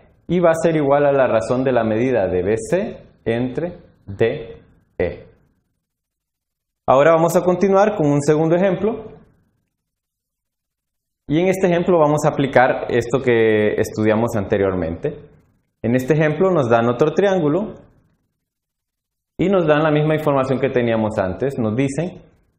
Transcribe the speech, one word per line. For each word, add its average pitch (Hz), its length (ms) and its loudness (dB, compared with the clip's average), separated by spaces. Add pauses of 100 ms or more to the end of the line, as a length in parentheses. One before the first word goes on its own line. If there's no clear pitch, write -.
(280)
y 170 120 -2
va 170 120 4
a 165 40 2
ser 165 200 0
igual 143 300 2
a 139 60 2
la 135 160 2
razón 123 360 0
de 135 80 0
la 120 120 2
medida 110 440 0
de 90 140 -2
B 101 160 0
C 190 400 -4 (280)
entre 127 520 -4 (300)
D 113 500 -4 (400)
E. - 320 -6 (1600)
Ahora 139 280 4
vamos 165 220 2
a 175 80 0
continuar 196 520 2
con 151 120 0
un 143 140 2
segundo 156 340 0
ejemplo. 190 580 -2 (2250)
Y 147 120 0
en 185 80 0
este 190 200 0
ejemplo 175 320 2
vamos 147 260 2
a 156 40 2
aplicar 131 600 2
esto 127 320 -2
que 110 540 2
estudiamos 110 600 0
anteriormente. 95 840 -2 (640)
En 117 120 0
este 127 200 0
ejemplo 156 340 0
nos 156 180 0
dan 117 220 2
otro 151 240 0
triángulo 185 600 -2 (1600)
y 170 120 0
nos 180 180 2
dan 151 160 2
la 156 80 2
misma 151 240 0
información 135 440 -2
que 131 120 -2
teníamos 113 480 0
antes. 95 400 -4
Nos 110 160 -2
dicen 139 480 -6 (360)